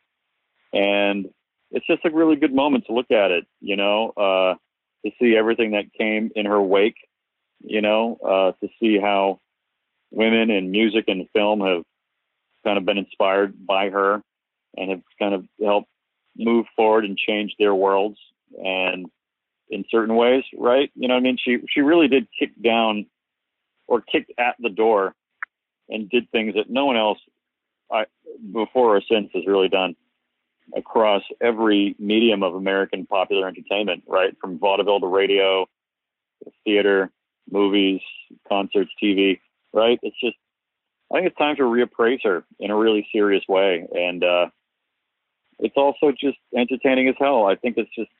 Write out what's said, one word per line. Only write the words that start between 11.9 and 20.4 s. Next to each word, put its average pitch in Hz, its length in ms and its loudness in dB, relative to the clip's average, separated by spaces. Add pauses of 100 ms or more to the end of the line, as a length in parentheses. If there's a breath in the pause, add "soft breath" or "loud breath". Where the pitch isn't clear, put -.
kind 104 120 0
of 95 80 -4
been 101 140 -2
inspired 98 560 0 (100)
by 98 260 -2
her 101 300 0 (560)
and 92 140 -8
have 92 120 -6 (140)
kind 101 160 -2
of 95 120 -4 (180)
helped 101 260 0 (480)
move 113 380 -2
forward 110 300 2
and 98 120 -8
change 104 400 -4
their 104 160 2
worlds. 98 460 0 (460)
And 92 420 -4 (600)
in 98 240 -10
certain 113 240 0
ways, 123 260 2 (160)